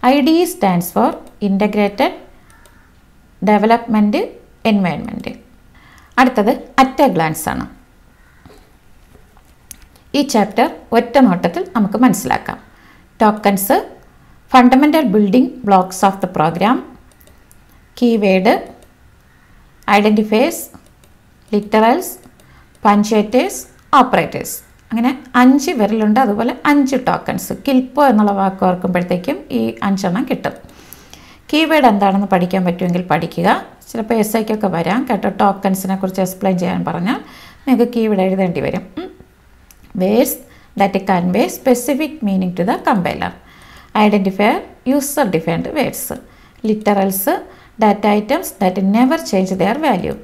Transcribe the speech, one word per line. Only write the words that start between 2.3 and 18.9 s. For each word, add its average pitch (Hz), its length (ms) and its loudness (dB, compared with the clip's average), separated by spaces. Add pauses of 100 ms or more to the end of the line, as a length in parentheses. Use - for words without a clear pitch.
Development 214 680 2 (540)
Environment. 185 560 -2 (960)
അടുത്തത് 254 320 2 (300)
at 262 220 0
a 262 100 4
glance 160 380 -2
ആണ്. 64 120 -8 (2500)
ഈ 294 40 0 (120)
chapter 226 340 0 (300)
ഒറ്റ 233 180 -2 (120)
നോട്ടത്തിൽ 196 360 -2 (120)
നമുക്ക് 220 280 0
മനസ്സിലാക്കാം. - 540 -2 (640)
Tokens, 208 440 0 (880)
fundamental 269 600 6
building 214 340 4 (200)
blocks 185 400 2
of 196 160 -2
the 180 140 -8
program, 170 400 0 (1200)
കീവേഡ്, 208 540 2 (1400)